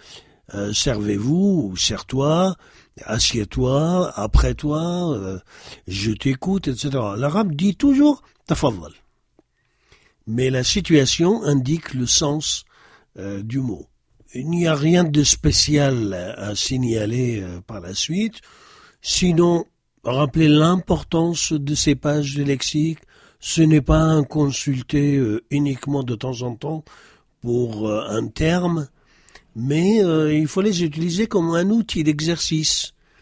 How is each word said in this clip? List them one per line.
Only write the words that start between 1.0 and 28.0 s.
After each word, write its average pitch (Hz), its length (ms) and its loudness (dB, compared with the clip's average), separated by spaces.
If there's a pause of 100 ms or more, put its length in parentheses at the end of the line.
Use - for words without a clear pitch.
ou « 92 60 -10
sers-toi », « 151 800 -2 (500)
assieds-toi », « 131 1120 0
après 123 400 2
toi », 165 600 -2
euh, « 95 240 -8 (480)
je 98 240 -2
t'écoute », 143 560 -2
et 131 80 -2
cetera. 123 400 -4
L'arabe 151 400 0
dit 175 220 0
toujours « 285 440 4 (240)
tafaddal ». 113 460 -2 (1300)
Mais 123 240 0
la 131 140 0
situation 170 800 2
indique 143 500 0
le 127 120 -4
sens, 147 580 -2 (540)
euh, 98 240 -10
du 117 180 -6
mot. 107 280 -6 (460)
Il 135 160 -8
n'y 175 180 0
a 160 80 2
rien 165 280 4
de 147 200 2
spécial 135 920 2
à, 95 360 -8
à 104 60 -6
signaler, 117 840 -2
euh, 87 180 -10
par 101 220 -14
la 90 120 -12
suite. 202 460 -4 (600)
Sinon, 175 640 2 (400)
rappelez 143 420 2
l'importance 165 1040 2
de 147 240 -2
ces 143 200 2
pages 147 400 -2
de 143 80 0
lexique. 147 560 -2 (420)
Ce - 200 0
n'est 156 200 6
pas 156 180 4
un 160 240 4
consulter, 143 960 0
euh, 117 320 0
uniquement 143 540 -2
de 117 120 -4
temps 123 280 -6
en 123 120 -6
temps 151 300 -8 (560)
pour, 117 480 -2
euh, 107 180 -2